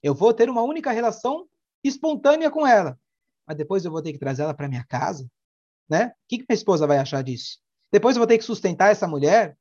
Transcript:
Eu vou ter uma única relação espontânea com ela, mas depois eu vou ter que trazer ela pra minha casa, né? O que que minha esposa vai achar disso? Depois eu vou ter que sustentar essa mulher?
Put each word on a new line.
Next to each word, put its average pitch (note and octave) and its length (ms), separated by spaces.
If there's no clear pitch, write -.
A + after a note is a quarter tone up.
Eu C#3+ 120
vou A3 200
ter A#3 160
uma A#3 120
única C#4+ 300
relação A#3 540
espontânea D4 680
com D4+ 160
ela, F#3 320
mas D#3 100
depois E3+ 300
eu E3 40
vou D#3+ 120
ter D#3+ 100
que C#3 60
trazer C3+ 240
ela D3+ 120
pra C#3+ 140
minha B2 160
casa, C3+ 420
né? F#3 200
O - 200
que A#3+ 100
que B3 80
minha A3+ 100
esposa D#3 300
vai C#3+ 120
achar C3+ 240
disso? B2+ 360
Depois A3+ 260
eu A#3+ 40
vou A3+ 60
ter A3+ 100
que A3+ 80
sustentar F#3+ 480
essa F#3+ 160
mulher? D#3 520